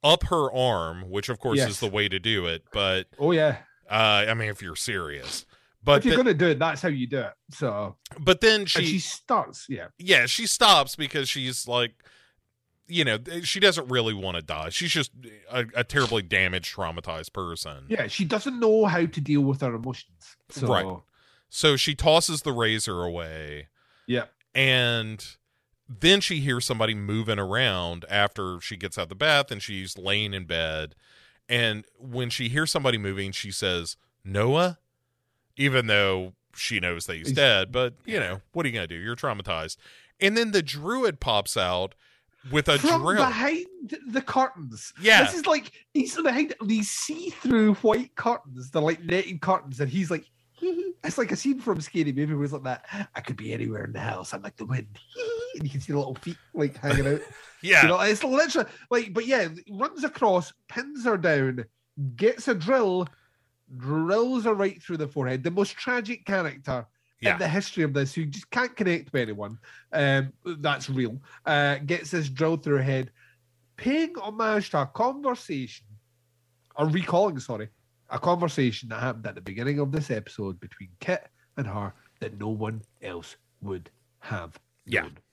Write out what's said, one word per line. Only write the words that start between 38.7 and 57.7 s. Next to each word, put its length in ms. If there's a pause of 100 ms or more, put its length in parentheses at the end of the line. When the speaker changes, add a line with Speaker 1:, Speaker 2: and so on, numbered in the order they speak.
Speaker 1:
gonna 120
do? 80
You're 200
traumatized. 640 (420)
And 160
then 160
the 100
druid 600
pops 340
out 400 (560)
with 160
a 120
Speaker 2:
From 220
Speaker 1:
drill. 240
Speaker 2:
behind 720 (100)
the 140
curtains. 800
Speaker 1:
Yeah. 240
Speaker 2:
This 120
is 100
like, 260 (220)
he's 280
behind 320 (120)
these 260
see-through 840
white 400
curtains. 560
They're 100
like 220
netted 380
curtains, 380
and 100
he's 220
like, 140 (180)
<laughs> 180
it's 560
like 140
a 40
scene 240
from 220
Scary 300
Movie 220
where 100
he's 100
like 100
that, 520
"I 60
could 160
be 160
anywhere 320
in 80
the 60
house. 340
I'm 80
like 160
the 80
wind." 340 (160)
<laughs> 120 (280)
And 100
you 60
can 100
see 100
the 60
little 160
feet, 240 (160)
like, 240
hanging 300
out. 180
Speaker 1:
<laughs> 380
Yeah. 180